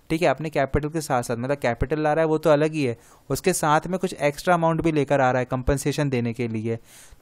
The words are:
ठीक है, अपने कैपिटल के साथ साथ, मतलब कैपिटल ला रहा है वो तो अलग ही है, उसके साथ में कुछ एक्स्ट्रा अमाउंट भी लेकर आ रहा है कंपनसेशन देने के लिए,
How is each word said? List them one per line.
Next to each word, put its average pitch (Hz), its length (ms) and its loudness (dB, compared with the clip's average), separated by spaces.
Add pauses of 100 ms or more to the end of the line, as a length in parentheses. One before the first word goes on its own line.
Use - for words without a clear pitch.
(100)
ठीक 160 120 0
है, 165 60 4
अपने 151 220 -2
कैपिटल 143 380 0
के 160 120 -4
साथ 131 220 0
साथ, 120 140 -4
मतलब 127 220 -4
कैपिटल 135 420 -2
ला 151 120 2
रहा 156 100 2
है 160 60 2
वो 156 100 2
तो 156 120 2
अलग 151 220 4
ही 151 120 -2
है, 117 120 -2 (340)
उसके 139 220 0
साथ 156 340 2
में 180 120 -4
कुछ 180 160 -4
एक्स्ट्रा 147 400 0
अमाउंट 165 260 2
भी 165 120 2
लेकर 143 280 2
आ 127 100 4
रहा 127 80 2
है 127 60 0
कंपनसेशन 139 640 -2
देने 117 220 -2
के 120 160 -4
लिए, 110 300 -4 (440)